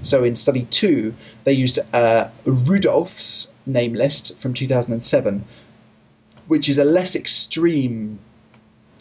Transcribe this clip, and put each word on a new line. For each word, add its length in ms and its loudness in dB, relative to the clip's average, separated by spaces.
So 200 2
in 120 0
study 340 -2
two, 440 0
they 80 4
used, 260 0
uh, 340 2
Rudolph's 1120 0
name 280 -2
list 440 -2
from 160 -6
two 140 -4
thousand 260 0
and 80 -4
seven, 440 0
which 200 2
is 100 2
a 80 4
less 300 2
extreme, 1040 -2